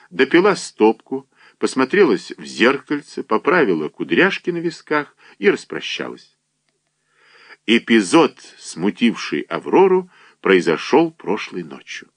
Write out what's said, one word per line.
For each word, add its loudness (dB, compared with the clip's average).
допила 2
стопку, -2
посмотрелась 0
в -18
зеркальце, -2
поправила 0
кудряшки -2
на -6
висках -6
и 0
распрощалась. -6
Эпизод, 2
смутивший -4
Аврору, 0
произошел 2
прошлой -10
ночью. -18